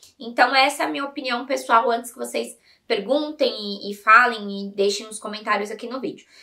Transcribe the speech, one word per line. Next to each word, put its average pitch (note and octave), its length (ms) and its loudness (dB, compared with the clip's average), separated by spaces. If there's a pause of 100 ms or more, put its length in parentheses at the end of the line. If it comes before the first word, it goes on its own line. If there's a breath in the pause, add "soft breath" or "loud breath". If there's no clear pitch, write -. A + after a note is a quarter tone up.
(180 soft breath)
Então, B3 360 2
essa C#4 280 4
é D#4 40 -2
a - 20 -2
minha C#4+ 160 -4
opinião B3+ 420 -4
pessoal, B3+ 440 2
antes A#3+ 200 -2
que - 80 -20
vocês A#3 400 -6 (280 soft breath)
perguntem C4+ 720 0
e, G3+ 340 -8
e - 20 -6
falem G#3+ 720 4
e G3+ 40 -10
deixem G3+ 360 0
nos G#3+ 120 -12
comentários G#3 520 -2
aqui A3+ 160 -10
no B3+ 140 -6
vídeo. - 260 -8 (160 loud breath)